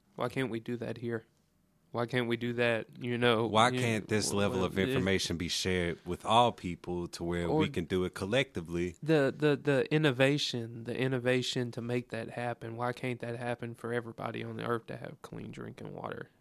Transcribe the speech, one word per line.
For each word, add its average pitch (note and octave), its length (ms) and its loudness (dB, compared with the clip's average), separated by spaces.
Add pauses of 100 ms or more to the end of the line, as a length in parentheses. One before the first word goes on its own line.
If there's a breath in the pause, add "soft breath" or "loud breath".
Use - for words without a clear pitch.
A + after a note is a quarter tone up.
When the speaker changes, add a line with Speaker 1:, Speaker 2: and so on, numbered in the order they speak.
(140)
Speaker 1:
Why A#2+ 140 -2
can't C3 200 -2
we A2+ 120 -4
do A#2+ 160 -4
that A#2 200 -6
here? A#2 280 -6 (680)
Why A#2+ 160 0
can't B2 220 0
we A#2+ 80 2
do A#2+ 160 -2
that, A#2 340 2 (140)
you A#2+ 180 -2
know? A#2 300 6
Speaker 2:
Why A2 220 6
Speaker 1:
you B2+ 100 0
Speaker 2:
can't A2+ 260 2
this G#2+ 200 2
Speaker 1:
w-, G2+ 160 2
Speaker 2:
level F#2+ 200 2
Speaker 1:
w-, F#2 40 4
Speaker 2:
of E2+ 120 -2
Speaker 1:
it F#2+ 140 4
Speaker 2:
information F#2+ 440 2
be E2+ 120 -2
shared F2 580 0
with F2 180 -6
all A2+ 280 6
people F2 560 -6
to - 160 -8
where E2+ 240 0
Speaker 1:
Or D3 100 2
Speaker 2:
we G2 100 2
can F#2+ 180 -4
do F#2 180 0
it F2 100 -4
collectively? F2 880 -2
Speaker 1:
the, D3 340 4
the, D3 240 2
the C3+ 320 2
innovation, C3 920 2
the A#2 120 -6
innovation B2+ 760 0
to - 100 -8
make B2 280 -4
that A2+ 200 -8
happen. A#2 460 -6
Why B2 160 -2
can't B2 300 -6
that A#2 140 -6
happen A#2+ 380 -6
for A#2 180 -6
everybody A#2 520 -4
on A2+ 120 -10
the A2+ 80 -6
earth A#2 220 -2
to - 100 -8
have - 260 -12
clean A2 280 -12
drinking A2+ 420 -12
water? - 380 -10 (100)